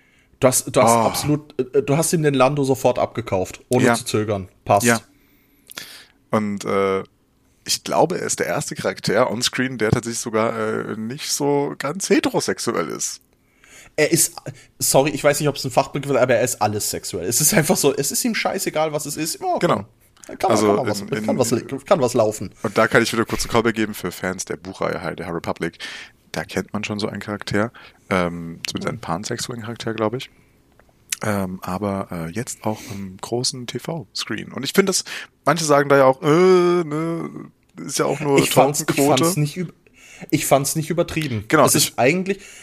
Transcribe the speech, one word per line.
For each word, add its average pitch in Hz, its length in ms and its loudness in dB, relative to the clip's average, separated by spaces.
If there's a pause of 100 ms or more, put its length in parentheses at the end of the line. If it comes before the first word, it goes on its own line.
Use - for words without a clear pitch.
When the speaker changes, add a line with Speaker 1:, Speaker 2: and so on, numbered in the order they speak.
(400)
Speaker 1:
Du 127 100 4
hast, - 260 0
du 127 60 8
hast 113 100 8
Speaker 2:
Oh. 113 160 6
Speaker 1:
absolut, 147 680 -2
äh, 139 60 6
du 139 140 0
hast 156 160 2
ihm 170 100 2
den 147 120 2
Lando 135 320 2
sofort 127 340 2
abgekauft, - 720 -2
ohne 123 160 4
Speaker 2:
Ja. 120 100 6
Speaker 1:
zu 117 80 -4
zögern. 104 460 -2 (160)
Passt. 101 200 4
Speaker 2:
Ja. 117 140 4 (1300)
Und, 104 340 -2
äh, 98 380 0 (600)
ich - 200 -6
glaube, 165 340 2
er - 60 -4
ist - 140 -4
der - 80 0
erste 117 280 -4
Charakter 98 560 0
onscreen, 127 460 -2
der 107 140 0
tatsächlich 117 280 -4
sogar, 110 400 -2
äh, 110 380 -4
nicht 113 340 -8
so 143 460 0
ganz 156 320 -6
heterosexuell 110 800 0
ist. - 320 -8 (720)
Speaker 1:
Er 151 160 2
ist, - 240 2 (440)
sorry, 147 320 4
ich 135 120 -4
weiß 147 160 4
nicht, 151 80 0
ob's 139 160 -2
ein 135 80 -6
Fachbegriff 143 440 -2
ist, 123 60 4
aber 127 140 4
er 107 80 2
ist - 180 -4
alles 107 280 0
sexuell. 87 360 -6
Es 107 140 0
ist 156 140 2
einfach 160 240 4
so, - 180 2
es - 160 -2
ist - 140 -2
ihm 226 100 0
scheißegal, 165 560 -2
was 147 140 -6
es 143 100 -8
ist. 156 240 -6
Ja, 359 200 -2
Speaker 2:
Genau. 160 160 2
Speaker 1:
komm. 101 100 -6 (400)
Kann - 160 -14
man, - 100 2
Speaker 2:
Also 107 160 4
Speaker 1:
kann 101 80 4
man - 120 -2
was, 101 140 -4
Speaker 2:
in, - 80 -12
in 107 160 -4
Speaker 1:
kann - 120 0
was, 120 480 -2
kann 175 160 4
was 123 140 2
laufen. 107 380 0 (100)
Speaker 2:
Und 107 140 -2
da 113 120 6
kann 123 120 6
ich 110 120 0
wieder 113 120 2
kurz - 180 -4
einen - 80 -4
Callback 117 240 2
geben 107 180 -2
für 90 180 -6
Fans 92 320 -6
der - 140 -8
Buchreihe 82 440 -6
halt, 80 180 -8
der 85 80 -8
Harry 85 100 -6
Republic. 87 400 -6 (540)
Da 80 140 -6
kennt - 280 -6
man 104 100 -6
schon 104 140 -6
so 104 100 -4
einen 98 120 -10
Charakter, 104 520 -4 (380)
ähm, 87 560 -2
zumindest 95 240 -6
einen 110 100 -6
pansexuellen 117 640 -6
Charakter, 113 320 -8
glaub 110 220 -2
ich. - 160 -10 (920)
Ähm, 95 400 -4
aber, 98 500 -4
äh, 82 200 -8
jetzt - 340 -10
auch 107 140 -4 (120)
im 98 260 -12
großen 123 500 -6
T-V-Screen. - 840 -8
Und - 120 -8
ich 139 100 -6
find 196 160 4
das, - 140 -2 (420)
manche 160 180 2
sagen 143 260 4
da 139 80 8
ja 135 80 8
auch, 131 180 4
äh, - 20 -6 (580)
ne, 160 460 -4 (560)
ist 147 140 -4
ja 147 60 2
auch 139 140 -2
nur 143 200 4
Speaker 1:
Ich 135 100 2
fand's, 143 320 4
ich 156 60 -10
Speaker 2:
Tausenquote. 143 360 4
Speaker 1:
fand's 170 140 2
nicht 147 200 0
üb-, 170 160 -8 (580)
ich 151 160 0
fand's 139 280 2
nicht 156 140 -2
übertrieben. 156 600 -2
Speaker 2:
Genau, 147 160 6
Speaker 1:
Es - 100 4
ist - 140 2
Speaker 2:
ich - 100 -6
Speaker 1:
eigentlich, 180 400 2 (220)